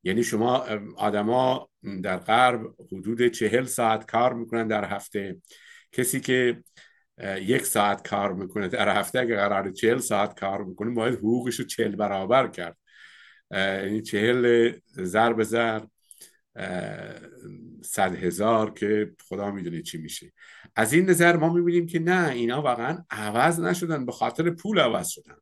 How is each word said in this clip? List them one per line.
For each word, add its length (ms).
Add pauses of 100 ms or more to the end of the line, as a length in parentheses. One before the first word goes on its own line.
یعنی 200
شما، 400
اه، 160 (180)
آدما 720 (340)
در 140
غرب 580 (160)
حدود 360
چهل 380
ساعت 460
کار 220
می‌کنن 340
در 180
هفته. 520 (540)
کسی 280
که، 440 (540)
اه، 240
یک 240
ساعت 420
کار 260
می‌کنه 340
در 300
هفته، 220
اگه 160
قراره 360
چهل 260
ساعت 420
کار 260
بکنه، 280
باید 220
حقوقش 440
رو 60
چهل 300
برابر 520
کرد. 300 (760)
اه، 340
یعنی 160
چهل 720 (240)
ضرب 480
ضرب، 460 (640)
اه، 600 (680)
صد 340
هزار 580
که 380 (180)
خدا 220
می‌دونه 300
چی 160
می‌شه. 360 (420)
از 180
این 160
نظر 260
ما 180
می‌بینیم 320
که 140
نه، 300
اینا 320
واقعاً 500
عوض 480
نشدن، 460
به 60
خاطر 380
پول 300
عوض 280
شدن. 340